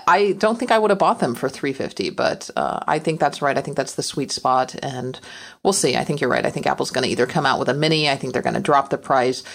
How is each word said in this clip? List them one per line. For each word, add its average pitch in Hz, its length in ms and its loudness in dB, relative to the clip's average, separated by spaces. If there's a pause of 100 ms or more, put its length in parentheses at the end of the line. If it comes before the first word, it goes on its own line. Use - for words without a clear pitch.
I 196 280 6
don't 214 220 2
think 240 140 -4
I 226 80 6
would 214 140 4
have 196 80 2
bought 185 180 4
them 131 160 0
for 131 140 -2
three 139 240 -4
fifty, - 380 -4
but, - 440 -2
uh, 69 320 -2
I 156 140 0
think 156 180 -2
that's 147 240 0
right. 139 160 0
I - 20 2
think - 160 -8
that's 131 200 -4
the 160 80 -4
sweet 135 260 -4
spot, 131 540 0
and 131 340 -8 (460)
we'll 196 80 4
see. 143 240 2
I - 80 0
think 147 160 -4
you're 131 100 2
right. - 160 0
I - 40 0
think - 140 -6
Apple's - 280 0
gonna 127 160 0
either 120 180 2
come 143 180 -2
out 135 140 2
with 139 100 0
a 151 60 0
mini. 151 340 2
I 139 60 2
think 135 180 -6
they're - 80 -2
gonna 117 200 -2
drop 139 300 2
the 143 60 0
price. 131 460 0 (120)